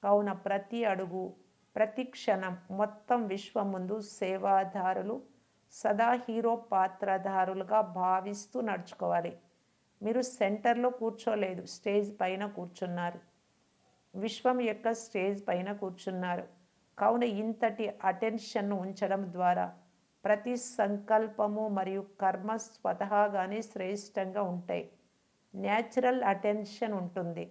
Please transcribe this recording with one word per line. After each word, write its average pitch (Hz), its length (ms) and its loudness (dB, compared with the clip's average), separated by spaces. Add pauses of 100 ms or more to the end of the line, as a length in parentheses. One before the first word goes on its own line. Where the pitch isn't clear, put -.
కావున 202 300 6
ప్రతి 196 520 -2
అడుగు, 185 400 -2 (520)
ప్రతి 214 280 2
క్షణం 190 500 0 (160)
మొత్తం 208 560 0
విశ్వం 202 460 -2
ముందు 185 240 -4 (140)
సేవాదారులు 190 1040 0 (580)
సదా 226 380 2
హీరో 233 400 0 (180)
పాత్రధారులుగా 190 1080 2 (140)
భావిస్తూ 185 680 0
నడుచుకోవాలి. 175 720 -2 (680)
మీరు 226 220 0
సెంటర్లో 240 680 2
కూర్చోలేదు, 220 760 -2
స్టేజ్ 202 440 0 (100)
పైన 190 260 0
కూర్చున్నారు. 175 760 -6 (920)
విశ్వం 220 460 0
యొక్క 226 320 0
స్టేజ్ 202 540 -2
పైన 180 260 -2
కూర్చున్నారు. 185 720 -4 (540)
కావున 233 260 4 (120)
ఇంతటి 220 500 -2 (180)
అటెన్షన్ను 202 760 0
ఉంచడం 196 520 -2
ద్వారా 180 340 2 (580)
ప్రతి 208 300 2 (120)
సంకల్పము 214 1000 2
మరియు 190 340 -2 (160)
కర్మ 190 380 0
స్వతహాగానే 202 1080 0
శ్రేష్టంగా 202 800 -4
ఉంటాయి. 175 440 -4 (680)
న్యాచురల్ 226 680 2
అటెన్షన్ 208 720 0
ఉంటుంది. 175 560 -4